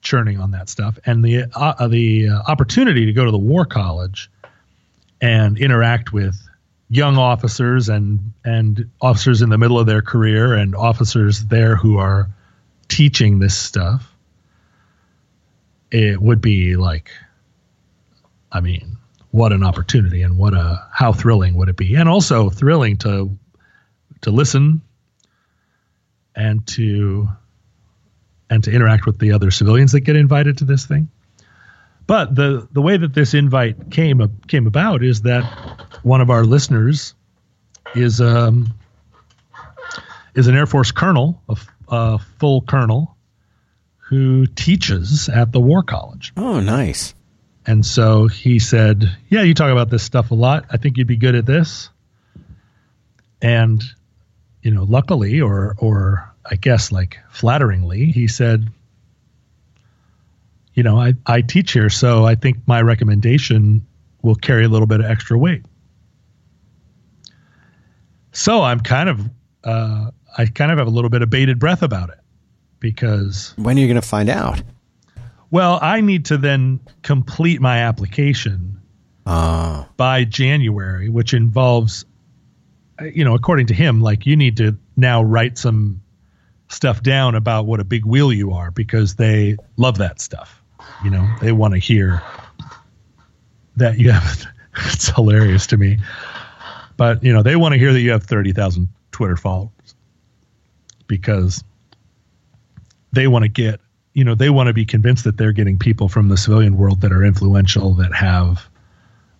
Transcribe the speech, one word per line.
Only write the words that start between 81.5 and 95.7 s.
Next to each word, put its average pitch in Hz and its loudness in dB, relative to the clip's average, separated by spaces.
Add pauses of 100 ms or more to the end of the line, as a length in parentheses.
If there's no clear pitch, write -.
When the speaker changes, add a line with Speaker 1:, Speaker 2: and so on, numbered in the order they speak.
Speaker 1:
uh, 156 -12
you 160 -4
know, 120 2
according 131 0
to 110 0
him, 113 2
like, 107 0
you 143 2
need 127 2
to 107 0 (220)
now 123 2
write 117 0
some 104 -2 (680)
stuff - -4
down 131 0
about 110 -2
what 110 -2
a 98 -6
big 110 -4
wheel 131 2
you 101 -2
are 87 -8
because 107 -2
they 107 0 (220)
love 120 0
that 92 -6
stuff. - -18 (420)
You 98 -2
know, 95 0 (140)
they 113 0
wanna 107 0
hear 95 0 (1600)
that 113 0
you 123 6
have, 85 0 (160)
<laughs> - -20 (120)
it's - -6
hilarious 107 2
to 117 0